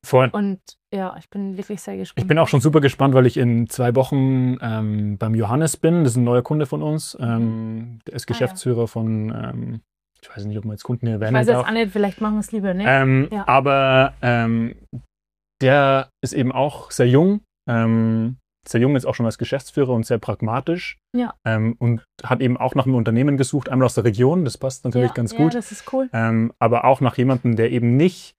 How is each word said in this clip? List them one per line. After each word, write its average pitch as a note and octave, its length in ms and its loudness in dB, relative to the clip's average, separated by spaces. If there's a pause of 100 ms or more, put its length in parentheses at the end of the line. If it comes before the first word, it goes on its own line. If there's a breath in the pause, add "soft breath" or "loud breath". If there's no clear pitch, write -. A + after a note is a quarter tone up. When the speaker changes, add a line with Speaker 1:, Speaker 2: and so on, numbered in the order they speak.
Speaker 1:
Voll. C3 260 4
Speaker 2:
Und G3+ 280 -4 (340)
ja, F#3+ 260 -6
ich - 100 -20
bin G3 280 -10
wirklich G3+ 240 -12
sehr G3 160 -12
gespannt. F#3 260 -8
Speaker 1:
Ich F#2+ 40 -4
bin D3+ 120 2
auch D#3 80 4
schon C3+ 140 2
super D#3 200 4
gespannt, C#3 320 2
weil B2+ 120 6
ich A#2+ 100 2
in A#2 340 0
zwei B2+ 260 -2
Wochen, C3 680 0
ähm, G#2+ 560 -4
beim A2 180 -2
Johannes B2 400 0
bin. E3 280 2
Das A#2+ 100 2
ist B2 40 0
ein B2 60 2
neuer B2 200 2
Kunde D3+ 220 -2
von D3+ 160 -6
uns. D#3 380 -6
Speaker 2:
Mhm. B2 60 -6
Speaker 1:
Ähm, A2+ 840 -4
der - 60 -16
ist C3 100 -10
Speaker 2:
Ah, - 60 -16
ja. A#2+ 40 -2
Speaker 1:
Geschäftsführer A#2 540 -2
von, A2 420 -4
ähm, A#2 520 -10 (400)
ich - 140 -20
weiß G2+ 100 -12
nicht, G#2+ 120 -6
ob G2+ 80 -10
man G#2+ 100 -8
jetzt - 80 -18
Kunden A#2+ 240 -6
Speaker 2:
Ich A2+ 60 0
Speaker 1:
erwähnen A2 220 -2
Speaker 2:
weiß - 120 2
jetzt - 100 4
Speaker 1:
darf. B2 100 -2
Speaker 2:
auch - 40 -4
nicht, A3 200 -2
vielleicht G3+ 300 -2
machen G#3+ 140 -2
wir G#3+ 40 -2
es - 120 -8
lieber G3 220 -4
nicht. F#3+ 160 -2
Speaker 1:
Ähm, C3 420 4
Speaker 2:
Ja. G3+ 160 -6
Speaker 1:
aber, C3+ 720 4
ähm, A#2 540 0 (840)
der C3+ 480 4 (140)
ist C3 100 -6
eben B2+ 180 0
auch C3 400 -4
sehr B2 160 2
jung, F3 340 4 (280)
ähm, A2+ 680 0 (300)
sehr A2+ 140 0
jung C#3 140 2
ist B2 100 0
auch C3+ 100 -2
schon A#2 100 -2
als A2 120 -4
Geschäftsführer C3 560 -2
und A2+ 120 0
sehr A#2+ 140 -2
pragmatisch. B2+ 760 -6 (180)
Speaker 2:
Ja. A#3+ 180 -2 (120)
Speaker 1:
Ähm, A2 340 0
und A#2 240 0 (200)
hat B2 180 -2
eben B2 160 2
auch - 180 -2
nach C3 100 2
einem C3 100 2
Unternehmen A#2+ 420 2
gesucht, C3+ 320 -2
einmal C3 160 2
aus A#2 100 0
der A2 80 0
Region, B2+ 420 2
das A2+ 120 -6
passt - 280 -8
natürlich B2 240 2
Speaker 2:
Ja, - 40 -6
Speaker 1:
ganz A#2 180 -4
Speaker 2:
ja, - 60 -8
Speaker 1:
gut. D#3+ 180 2
Speaker 2:
das - 160 -6
ist - 220 -16
cool. C4 200 -2
Speaker 1:
Ähm, A2+ 460 0
aber A#2+ 260 2
auch C3 160 4
nach B2 160 0
jemandem, B2+ 380 2
der A2+ 160 0
eben A#2+ 260 2
nicht F3+ 420 0